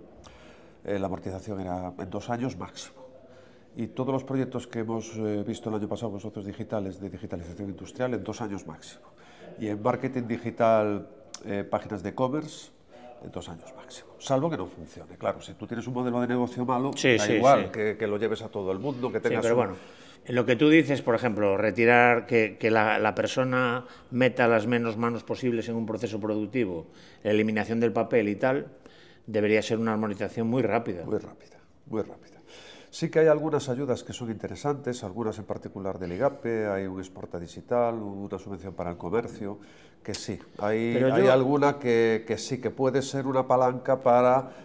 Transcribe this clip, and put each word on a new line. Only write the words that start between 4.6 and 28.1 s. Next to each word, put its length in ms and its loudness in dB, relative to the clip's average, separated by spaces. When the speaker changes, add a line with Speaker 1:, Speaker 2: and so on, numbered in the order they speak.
Speaker 1:
que 120 -8
hemos, 380 -6
eh, 280 -2
visto 240 -6
el 60 -2
año 140 -4
pasado 220 -6
con 100 -10
socios 240 -10
digitales 560 -6
de 80 -8
digitalización 600 -10
industrial, 440 -6
en 100 -4
dos 160 -8
años 260 -8
máximo. 380 -18
Y 80 -6
en 160 -6
marketing 440 -2
digital, 800 2
eh, 260 -4
páginas 320 -4
de 100 -6
e-commerce, 600 -4
en 100 -14
dos 180 -10
años 260 -16
máximo. 420 -18
Salvo 320 0
que 60 -4
no 100 -6
funcione. 520 -16
Claro, 240 -4
si 140 -18
tú 120 -12
tienes 200 -6
un 60 -6
modelo 280 -2
de 60 0
negocio 360 -2
malo, 320 0
Speaker 2:
Sí, 220 6
Speaker 1:
da 80 2
Speaker 2:
sí, 80 4
Speaker 1:
igual 320 8
Speaker 2:
sí. 60 -8
Speaker 1:
que, 260 -2
que 100 -2
lo 100 0
lleves 260 -2
a 40 -10
todo 240 -4
el 80 -2
mundo, 320 -4
que 60 -4
Speaker 2:
Sí, 60 -2
Speaker 1:
tengas 200 2
Speaker 2:
pero 120 4
Speaker 1:
un 40 6
Speaker 2:
bueno, 160 0
lo 160 2
que 100 4
tú 140 6
dices, 320 6
por 120 2
ejemplo, 440 2
retirar, 720 6
que, 300 2
que 140 2
la, 260 4
la 160 2
persona 720 0
meta 380 4
las 200 4
menos 280 0
manos 300 -2
posibles 420 -2
en 80 -4
un 100 -4
proceso 320 -4
productivo, 680 -2
la 80 2
eliminación 500 2
del 100 4
papel 380 2